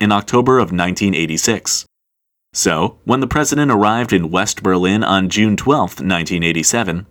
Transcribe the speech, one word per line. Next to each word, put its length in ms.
in 120
October 480
of 100
nineteen 420
eighty-six. 720
So, 460
when 160
the 80
president 460
arrived 400
in 180
West 320
Berlin 400
on 260
June 280
twelfth, 440
nineteen 440
eighty-seven, 680